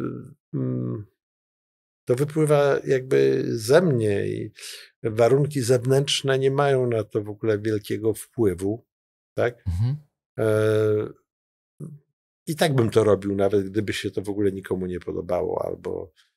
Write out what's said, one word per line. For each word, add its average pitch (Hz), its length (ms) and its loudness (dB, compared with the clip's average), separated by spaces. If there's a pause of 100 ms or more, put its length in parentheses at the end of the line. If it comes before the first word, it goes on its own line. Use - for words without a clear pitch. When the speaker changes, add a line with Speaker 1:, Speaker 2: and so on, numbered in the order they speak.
(540)
Speaker 1:
mm, 123 520 -6 (1000)
to 127 100 2
wypływa 147 720 2
jakby 135 600 2 (140)
ze 127 240 4
mnie 107 440 0
i 107 260 -8 (500)
warunki 120 580 2
zewnętrzne 131 800 2
nie 135 120 2
mają 135 360 2
na 113 180 0
to 107 180 -4
w 104 60 -10
ogóle 107 300 -2
wielkiego 107 560 -2
wpływu, 101 720 -2 (500)
tak? 117 300 -4
Speaker 2:
Mhm. 110 300 -2 (420)
Speaker 1:
E, 110 60 -2 (2000)
i 160 100 -6
tak 165 180 2
bym 113 160 4
to 107 140 4
robił, 101 300 2
nawet 98 360 2
gdyby 104 220 -4
się - 180 -6
to 104 120 -6
w 101 60 -10
ogóle 101 240 0
nikomu 92 340 -6
nie 90 140 -8
podobało, 87 680 -4
albo, - 460 -10 (240)